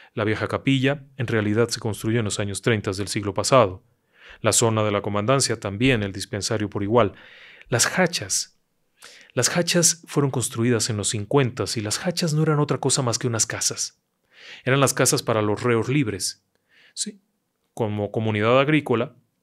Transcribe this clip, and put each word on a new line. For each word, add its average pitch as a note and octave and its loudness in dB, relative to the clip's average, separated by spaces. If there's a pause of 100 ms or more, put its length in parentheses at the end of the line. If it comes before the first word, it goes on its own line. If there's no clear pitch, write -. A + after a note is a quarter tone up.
(120)
La A2+ -2
vieja G#2 -2
capilla, C3+ 0 (120)
en A#2 -6
realidad, A2 2
se - -6
construyó A2 -4
en A2+ -2
los G2+ -4
años G2+ -6
treinta G#2+ 2
del G2 -6
siglo G2 -4
pasado. G2+ 2 (560)
La A2 2
zona A2 2
de G#2+ 2
la G2+ 0
comandancia A2 0
también, G#2+ 0
el G2 -4
dispensario G2+ -4
por G2+ -6
igual. G2+ 4 (540)
Las - 0
hachas. - -2 (760)
Las B2 0
hachas E3+ 2
fueron C#3+ 0
construidas A#2 0
en G#2+ -2
los G2+ -2
cincuentas G#2+ 0
y A2+ -4
las G#2 -4
hachas E3+ -2
no D3+ 2
eran D#3 2
otra D3 0
cosa C#3 0
más A#2 0
que B2+ -2
unas A2+ 0
casas. - -6 (640)
Eran C#3 2
las C3 4
casas - 2
para A2 0
los G#2 -2
reos A#2 0
libres. A#2 -2 (480)
Sí, - -10 (520)
como G#2 -2
comunidad A2 2
agrícola, C3+ 0 (280)